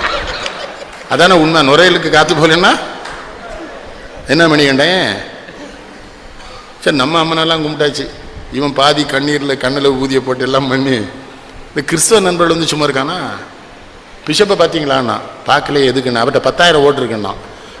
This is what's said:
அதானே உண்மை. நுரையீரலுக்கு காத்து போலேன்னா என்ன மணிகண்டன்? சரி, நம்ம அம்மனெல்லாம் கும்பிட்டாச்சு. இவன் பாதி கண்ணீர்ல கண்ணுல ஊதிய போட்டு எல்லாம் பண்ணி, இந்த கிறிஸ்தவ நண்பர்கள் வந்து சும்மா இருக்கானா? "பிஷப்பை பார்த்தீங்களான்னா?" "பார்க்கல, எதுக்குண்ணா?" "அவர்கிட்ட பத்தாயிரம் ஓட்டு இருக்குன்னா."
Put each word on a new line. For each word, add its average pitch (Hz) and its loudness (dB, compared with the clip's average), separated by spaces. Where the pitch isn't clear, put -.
அதானே 170 4
உண்மை. 160 4
நுரையீரலுக்கு 165 4
காத்து 156 4
போலேன்னா 170 4
என்ன 160 4
மணிகண்டன்? 143 2
சரி, 165 0
நம்ம 151 0
அம்மனெல்லாம் 160 0
கும்பிட்டாச்சு. 147 -2
இவன் 135 -2
பாதி 147 4
கண்ணீர்ல 139 -2
கண்ணுல 135 0
ஊதிய 135 2
போட்டு 127 -2
எல்லாம் 135 0
பண்ணி, 135 0
இந்த - -6
கிறிஸ்தவ 196 2
நண்பர்கள் 170 2
வந்து 160 -2
சும்மா 147 0
இருக்கானா? 139 -2
"பிஷப்பை 190 2
பார்த்தீங்களான்னா?" 139 0
"பார்க்கல, 143 2
எதுக்குண்ணா?" 127 2
"அவர்கிட்ட 127 2
பத்தாயிரம் 165 4
ஓட்டு 139 4
இருக்குன்னா." 110 -4